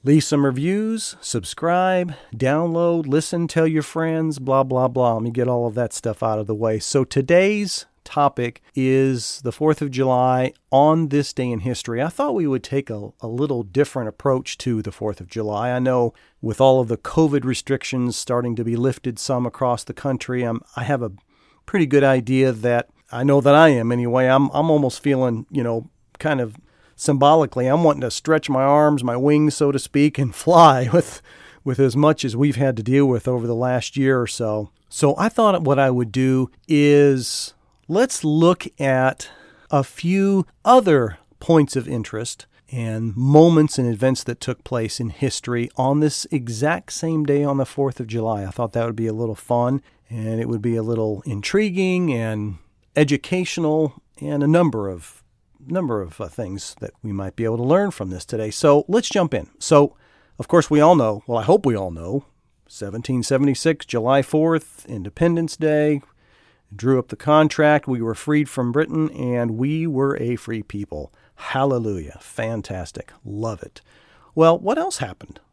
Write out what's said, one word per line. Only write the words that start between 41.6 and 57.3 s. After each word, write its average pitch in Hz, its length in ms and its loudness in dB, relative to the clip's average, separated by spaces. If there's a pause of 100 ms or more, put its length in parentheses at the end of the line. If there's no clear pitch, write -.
of 127 140 -4
interest 113 580 -8 (240)
and 113 460 -6
moments 151 600 6
and 120 160 0
events 127 300 0
that - 160 -8
took - 240 -8
place - 380 -6
in 113 80 -4
history 120 680 -4
on 135 240 0
this 151 320 0
exact 135 640 -4
same 160 320 -4
day 143 180 2
on 139 140 -2
the 135 80 0
fourth 139 340 -4
of 120 80 -8
July. 110 380 -4
I 92 40 -10
thought 113 220 -6
that 117 140 -2
would 113 100 -6
be 113 120 -4
a 107 60 -4
little 110 220 -6
fun, 123 460 -2 (280)
and 113 300 -6
it 113 80 -4
would 117 140 -4
be 117 160 -2
a 110 60 -4
little 110 420 -4
intriguing 180 880 -2
and 107 460 -4 (360)
educational, 151 1080 -2 (200)
and 147 200 -4
a 143 60 2
number 147 400 2
of, 87 340 -14 (460)
number 139 340 -2
of, 87 200 -12
uh, 98 80 -10
things 98 500 -12
that 104 120 -12 (120)
we 107 80 -8
might 98 240 -8